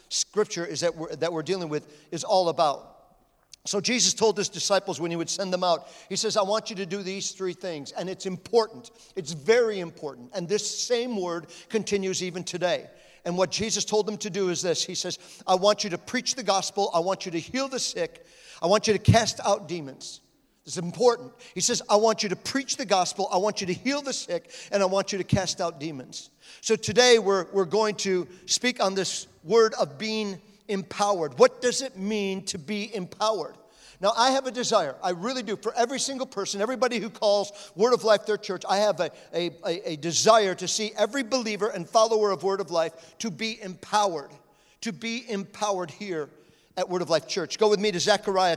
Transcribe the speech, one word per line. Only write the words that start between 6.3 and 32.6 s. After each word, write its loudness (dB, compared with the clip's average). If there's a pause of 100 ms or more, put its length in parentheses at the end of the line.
"I 4
want 0
you -10
to -6
do -6
these -8
three -6
things," -10
and -8
it's -10
important. 0 (260)
It's -8
very 2
important. -12
And -6
this -2
same -4
word -4 (240)
continues -2
even -6
today. -2 (340)
And -4
what 2
Jesus -2
told 0
them -6
to -6
do 0
is -4
this. 0
He -8
says, -6 (260)
"I 4
want 4
you -4
to -6
preach -4
the -8
gospel. 0
I 2
want -2
you -8
to -2
heal -4
the -8
sick. -6 (380)
I 2
want 4
you 4
to 0
cast 4
out 0
demons." -12 (440)
It's -10
important. 0 (220)
He -6
says, 0
"I 6
want 4
you -2
to -2
preach -4
the -4
gospel. 2
I 2
want 0
you -6
to -2
heal -2
the -6
sick, -6 (200)
and 2
I 4
want 0
you -4
to -2
cast -2
out -4
demons." -12 (300)
So 2
today 6
we're, 2
we're 2
going 0
to -2 (200)
speak 0
on 2
this -4 (160)
word 6
of -2
being -4 (260)
empowered. 0
What 8
does 0
it -8
mean -2
to -6
be -6